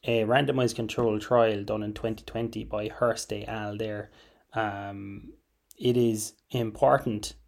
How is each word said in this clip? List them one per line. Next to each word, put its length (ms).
a 180
randomized 540
control 420
trial 440
done 200
in 100
twenty 320
twenty 400
by 240
Hurst 460
et 140
al 280
there, 340
um, 800
it 220
is 340
important 840